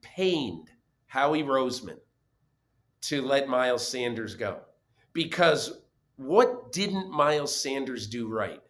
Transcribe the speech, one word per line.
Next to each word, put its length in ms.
pained 680
Howie 380
Roseman 560
to 200
let 260
Miles 400
Sanders 480
go. 260
Because 680
what 560
didn't 400
Miles 440
Sanders 520
do 200
right? 420